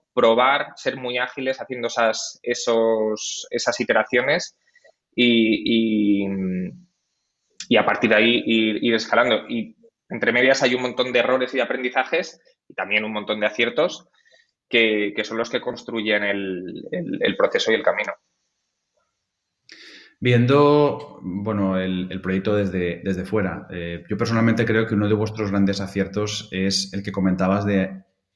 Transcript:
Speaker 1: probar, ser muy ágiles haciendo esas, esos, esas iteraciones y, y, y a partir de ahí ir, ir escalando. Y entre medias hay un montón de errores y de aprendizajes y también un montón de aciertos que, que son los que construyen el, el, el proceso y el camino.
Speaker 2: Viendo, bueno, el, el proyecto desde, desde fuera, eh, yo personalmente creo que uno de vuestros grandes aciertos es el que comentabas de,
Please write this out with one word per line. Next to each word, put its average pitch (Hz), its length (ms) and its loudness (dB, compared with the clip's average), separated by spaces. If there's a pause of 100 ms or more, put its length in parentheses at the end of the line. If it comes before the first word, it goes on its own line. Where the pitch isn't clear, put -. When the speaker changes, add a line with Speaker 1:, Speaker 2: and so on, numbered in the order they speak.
(140)
Speaker 1:
probar, 123 600 4
ser 127 200 -6
muy 123 220 -6
ágiles 131 420 -4
haciendo 120 280 -6
esas, 113 560 0
esos, 113 1040 0
esas 120 300 -2
iteraciones 123 760 0 (560)
y, 110 1080 2
y, 98 60 -2 (1400)
y 113 100 4
a 104 60 4
partir 107 260 0
de 107 60 6
ahí 117 300 4
ir, 110 380 0
ir 117 100 2
escalando. 113 540 2
Y - 280 -8 (340)
entre 117 200 -2
medias 131 320 4
hay 123 140 2
un 123 60 -4
montón 123 300 -2
de 120 60 2
errores 127 340 0
y 135 40 -6
de 123 80 0
aprendizajes 127 760 -4 (280)
y - 60 -20
también 104 300 -2
un 110 80 -6
montón 107 280 -4
de 104 60 2
aciertos - 640 -2 (600)
que, 107 480 2
que 107 80 -4
son 110 140 -6
los 117 120 -4
que 123 100 -4
construyen 110 600 -4
el, 98 720 -6
el, - 280 -6
el 113 160 0
proceso 104 360 2
y - 20 4
el 101 80 -2
camino. 104 300 0 (2000)
Speaker 2:
Viendo, 135 1040 4
bueno, 98 560 -2
el, 92 320 -2
el 95 120 -8
proyecto 95 340 0
desde, 90 480 -2
desde 92 220 -4
fuera, 92 440 -2
eh, 85 380 -8
yo 104 80 -2
personalmente 113 480 2
creo 110 220 2
que 113 80 -2
uno 104 120 2
de 104 60 2
vuestros 104 380 -2
grandes 98 320 2
aciertos 98 680 -4
es 95 440 -2
el 101 80 -6
que 98 100 -8
comentabas 95 540 0
de, 98 380 0 (320)